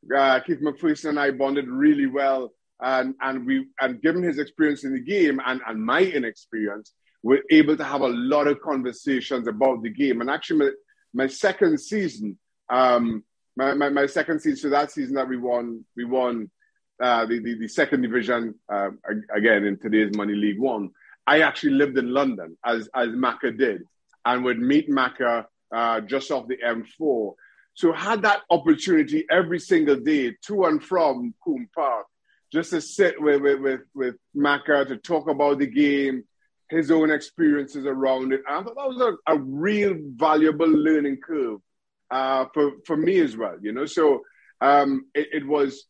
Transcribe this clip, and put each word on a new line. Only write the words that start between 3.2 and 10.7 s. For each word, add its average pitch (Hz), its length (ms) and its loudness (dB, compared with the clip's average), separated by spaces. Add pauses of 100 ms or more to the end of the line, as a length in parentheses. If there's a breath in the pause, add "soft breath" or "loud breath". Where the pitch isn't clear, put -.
and 131 240 -4
we, 135 220 -2 (120)
and 127 220 -2
given 165 200 0
his 165 160 -2
experience 147 460 -2
in 135 100 -4
the 131 60 -4
game 147 460 0
and, 127 200 -4
and 110 180 -6
my 131 180 2
inexperience, 110 920 -4 (320)
we're 135 260 4
able 151 280 6
to 151 80 -6
have 139 160 -2
a 135 80 2
lot 131 380 0
of 143 140 2
conversations 127 840 -4
about 120 340 0
the 113 80 -6
game. 120 300 0
And 120 100 -4
actually, 156 300 -2 (540)